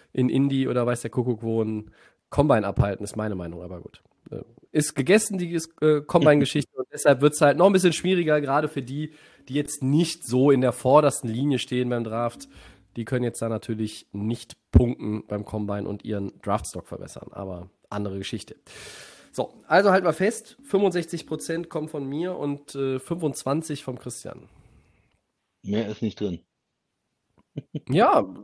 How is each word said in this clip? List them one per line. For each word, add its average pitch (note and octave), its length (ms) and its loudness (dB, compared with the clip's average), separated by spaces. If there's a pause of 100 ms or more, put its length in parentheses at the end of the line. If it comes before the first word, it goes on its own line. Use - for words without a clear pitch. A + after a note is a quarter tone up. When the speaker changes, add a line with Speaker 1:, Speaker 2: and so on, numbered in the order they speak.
(140)
Speaker 1:
in B2+ 160 2
Indy C3+ 400 2
oder B2 160 0
weiß A#2+ 160 -2
der A2+ 100 -8
Kuckuck A#2+ 320 0
wo A2+ 180 0
ein G#2+ 300 -4 (380)
Combine C3 360 4
abhalten, G2+ 380 0
ist - 140 -10
meine G#2+ 180 -4
Meinung, F2 260 -10
aber F2 200 -12
gut. - 200 -20 (300)
Äh, - 120 -10 (280)
ist D3+ 240 0
gegessen, F#3+ 420 2
die, E3+ 160 -4 (280)
äh, D3+ 200 4
Combine-Geschichte, D3 760 4
und C3 160 -6
deshalb C#3 260 4
wird's D3 220 4
halt C#3+ 160 6
noch F3 80 6
ein G3+ 80 6
bisschen F3+ 180 4
schwieriger, E3 480 2
gerade D3 300 0
für C#3+ 120 -8
die, C#3+ 300 -8 (380)
die B2+ 40 -10
jetzt C#3+ 300 -4
nicht D3+ 420 0
so B2+ 240 4
in C3 120 6
der B2 100 2
vordersten C3+ 580 4
Linie C3 300 0
stehen B2 300 -2
beim A#2+ 160 -2
Draft. A#2 420 -6 (480)
Die A#2 80 -6
können B2 220 -2
jetzt A#2 160 -6
da A#2 80 -4
natürlich A2 640 -6
nicht G#2+ 420 -6 (160)
punkten A#2 560 2
beim G2+ 160 -4
Combine G2+ 460 -6
und G#2 160 -10
ihren G2+ 260 -4 (100)
Draftstock - 460 -4
verbessern, - 440 -14
aber F#2+ 380 -12 (200)
andere G2+ 280 -6
Geschichte. - 380 -10 (800)
So, - 200 -4 (140)
also F#3+ 240 6
halt F#3 140 4
mal D#3+ 80 2
fest, - 500 -4
fünfundsechzig F3 640 0
Prozent E3 420 -6
kommen D#3 200 -6
von C#3 180 -6
mir E3+ 300 -4
und, C#3+ 380 -6
äh, C3+ 240 -2
fünfundzwanzig D#3 840 -4
vom B2 160 -8
Christian. - 480 -14 (1160)
Speaker 2:
Mehr G#2 260 -2
ist G#2+ 120 -10
nicht A2 180 -4
drin. F#2 200 -4 (1500)
Speaker 1:
Ja, E3 360 4 (180)